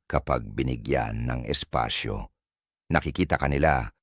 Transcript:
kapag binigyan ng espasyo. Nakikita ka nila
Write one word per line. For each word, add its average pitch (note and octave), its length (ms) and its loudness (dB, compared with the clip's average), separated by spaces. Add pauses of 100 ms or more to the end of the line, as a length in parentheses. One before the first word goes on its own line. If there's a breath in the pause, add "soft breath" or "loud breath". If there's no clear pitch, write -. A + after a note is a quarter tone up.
kapag C2+ 400 0
binigyan A1+ 800 -2
ng A#1+ 240 -2
espasyo. A1+ 800 -2 (640)
Nakikita D#2+ 480 2
ka C#2+ 80 2
nila C#2 400 4 (140)